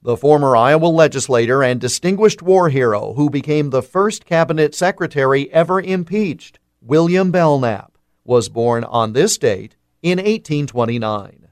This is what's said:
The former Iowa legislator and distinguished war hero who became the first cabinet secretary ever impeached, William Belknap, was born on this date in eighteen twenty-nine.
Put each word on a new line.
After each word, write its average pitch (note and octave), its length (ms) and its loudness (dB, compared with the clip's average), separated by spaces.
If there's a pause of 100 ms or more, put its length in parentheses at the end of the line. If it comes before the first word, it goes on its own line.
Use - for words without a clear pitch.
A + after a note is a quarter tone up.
The A#2+ 140 -2
former C#3+ 400 4
Iowa D3+ 300 4
legislator C#3 760 2
and B2+ 160 0
distinguished F#3 640 0
war F3+ 280 2
hero G#2+ 440 -2
who D3 160 0
became D3 400 -2
the C3 120 -2
first G3+ 440 -4
cabinet D#3+ 500 0
secretary C#3+ 760 -2
ever E3+ 260 2
impeached, F3+ 800 -6 (220)
William E3+ 500 2
Belknap, C#3+ 680 -2 (280)
was A#2+ 240 0
born A#2 340 -2
on A2+ 300 -4
this D#3+ 240 0
date G#2 380 -4 (260)
in F3+ 180 -2
eighteen E3+ 460 -4
twenty-nine. A2+ 880 -6